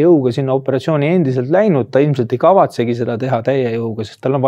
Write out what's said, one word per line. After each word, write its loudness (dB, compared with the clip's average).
jõuga 4
sinna -2
operatsiooni -2
endiselt 0
läinud, 0
ta 4
ilmselt -2
ei -4
kavatsegi 2
seda -4
teha -2
täie 0
jõuga, -6
sest -14
tal -2
on -4